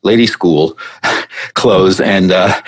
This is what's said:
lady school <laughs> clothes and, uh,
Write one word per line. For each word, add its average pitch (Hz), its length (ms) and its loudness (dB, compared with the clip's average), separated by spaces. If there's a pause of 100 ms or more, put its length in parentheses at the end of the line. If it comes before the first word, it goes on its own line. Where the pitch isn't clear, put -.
lady 113 240 2
school 80 500 0 (400)
<laughs> - 380 -12
clothes 95 460 2
and, 95 320 2
uh, 95 200 2 (160)